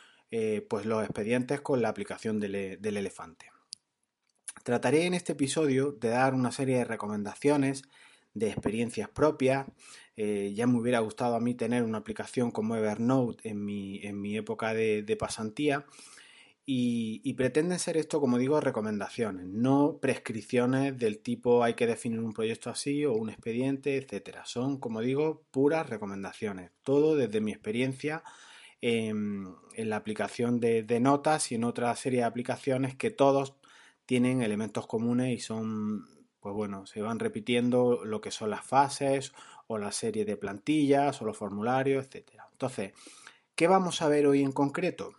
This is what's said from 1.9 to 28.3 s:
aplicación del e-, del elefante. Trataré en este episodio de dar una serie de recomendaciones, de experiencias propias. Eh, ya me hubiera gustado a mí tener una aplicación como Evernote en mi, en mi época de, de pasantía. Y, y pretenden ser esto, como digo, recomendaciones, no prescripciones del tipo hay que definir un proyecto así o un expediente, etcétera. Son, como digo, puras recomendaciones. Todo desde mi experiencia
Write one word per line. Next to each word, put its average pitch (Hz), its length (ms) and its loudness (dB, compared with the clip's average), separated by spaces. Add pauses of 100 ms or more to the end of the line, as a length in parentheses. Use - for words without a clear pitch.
aplicación 104 500 -4
del 101 140 -4
e-, 95 240 -6
del 101 180 -4
elefante. 90 540 -10 (1120)
Trataré 123 400 2
en 180 80 2
este 175 200 -2
episodio 143 600 2
de 127 160 -4
dar 127 240 4
una 127 180 2
serie 131 280 0
de 120 60 2
recomendaciones, 110 1000 0 (500)
de 104 160 -2
experiencias 110 600 -2
propias. 135 560 2 (500)
Eh, 101 400 -2
ya 117 100 2
me 123 120 4
hubiera 117 220 2
gustado 117 360 -2
a 113 40 0
mí 120 140 0
tener 120 300 0
una 110 140 -2
aplicación 113 520 -4
como 110 240 -2
Evernote 113 760 0
en 104 120 -6
mi, 101 360 -8
en 101 200 -8
mi 101 160 -6
época 110 380 -4
de, 110 300 2
de 104 140 -2
pasantía. 139 680 -2 (840)
Y, 120 580 0
y 131 100 -4
pretenden 156 440 2
ser 165 200 -2
esto, 151 240 0
como 123 160 4
digo, 135 200 2
recomendaciones, 107 840 -2
no 135 560 2
prescripciones 123 960 0
del 110 220 0
tipo 120 440 2
hay 117 120 4
que 117 120 2
definir 113 340 -2
un 113 120 -4
proyecto 113 380 -4
así 143 340 -2
o 143 80 2
un 113 160 0
expediente, 135 680 -2
etcétera. - 480 -10
Son, 135 320 -2
como 113 240 -4
digo, 151 480 0
puras 147 400 2
recomendaciones. 98 800 -8 (120)
Todo 147 340 4
desde 110 260 2
mi 107 100 0
experiencia 131 720 -4 (560)